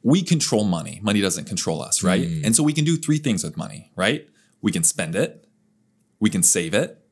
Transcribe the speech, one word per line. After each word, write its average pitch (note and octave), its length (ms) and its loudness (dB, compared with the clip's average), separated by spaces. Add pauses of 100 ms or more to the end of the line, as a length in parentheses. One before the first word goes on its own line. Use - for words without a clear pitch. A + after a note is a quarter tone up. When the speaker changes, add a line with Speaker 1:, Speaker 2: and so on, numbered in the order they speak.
Speaker 1:
we D#3+ 200 4
control C3+ 420 0
money. F2+ 360 -4
Money G#2 200 2
doesn't F2+ 240 -2
control E2 360 -4
us, - 220 -4
right? F#2 260 2
Speaker 2:
Mm. D#2+ 180 -4
Speaker 1:
And A2+ 100 4
so D3+ 80 4
we D3+ 80 4
can D3+ 120 0
do E3 120 2
three D#3 220 0
things G#2 260 -2
with - 120 -8
money, - 380 -12
right? A#2+ 320 0 (340)
We G2+ 120 0
can E2+ 120 -2
spend E2 320 -2
it, - 300 -4 (760)
we G#2+ 100 2
can F2+ 120 -2
save E2+ 320 0
it D3+ 240 0 (140)